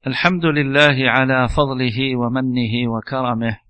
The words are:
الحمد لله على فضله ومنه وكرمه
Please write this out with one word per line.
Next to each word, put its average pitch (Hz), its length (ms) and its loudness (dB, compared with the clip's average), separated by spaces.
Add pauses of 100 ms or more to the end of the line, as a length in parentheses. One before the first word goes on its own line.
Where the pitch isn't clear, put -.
الحمد 165 380 0
لله 143 680 2
على 131 380 2
فضله 131 680 -2
ومنه 120 800 -2
وكرمه 117 720 -4